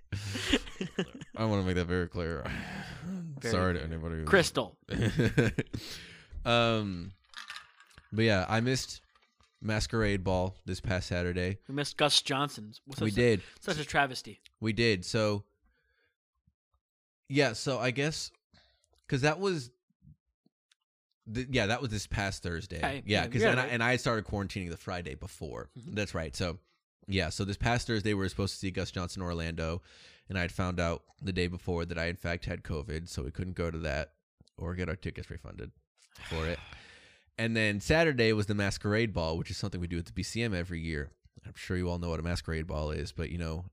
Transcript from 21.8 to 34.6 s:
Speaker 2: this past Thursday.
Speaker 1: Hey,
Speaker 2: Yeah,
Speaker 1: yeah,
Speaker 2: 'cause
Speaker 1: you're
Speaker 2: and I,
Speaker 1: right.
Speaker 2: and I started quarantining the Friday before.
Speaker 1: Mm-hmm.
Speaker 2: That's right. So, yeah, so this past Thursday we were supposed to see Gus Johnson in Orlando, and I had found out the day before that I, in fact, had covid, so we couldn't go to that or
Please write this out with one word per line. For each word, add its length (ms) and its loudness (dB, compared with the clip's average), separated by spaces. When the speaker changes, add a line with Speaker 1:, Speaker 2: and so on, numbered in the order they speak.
Speaker 2:
this 160 -4
past 340 0
Thursday. 380 -6
Speaker 1:
Hey, 260 -2
Speaker 2:
Yeah, 160 4
Speaker 1:
yeah, 60 0
Speaker 2:
'cause 140 2
Speaker 1:
you're 100 8
Speaker 2:
and 80 4
I, 40 2
Speaker 1:
right. 100 -2
Speaker 2:
and 100 2
I 140 4
started 280 0
quarantining 460 -4
the 60 -6
Friday 360 -6
before. 640 -10
Speaker 1:
Mm-hmm. 160 -12
Speaker 2:
That's 220 -2
right. 200 -4
So, 220 -2
yeah, 220 2
so 160 -2
this 120 -2
past 280 2
Thursday 300 2
we 80 0
were 60 0
supposed 240 -2
to 60 -10
see 120 -2
Gus 180 -2
Johnson 320 -6
in 60 -2
Orlando, 560 -2
and 120 -2
I 20 2
had 100 0
found 280 0
out 240 0
the 120 -2
day 140 2
before 380 -2
that 140 -4
I, 80 0
in 80 -2
fact, 300 -4
had 180 -6
covid, 460 -4
so 120 -6
we 100 -4
couldn't 220 -6
go 160 0
to 100 -4
that 340 -2
or 160 -6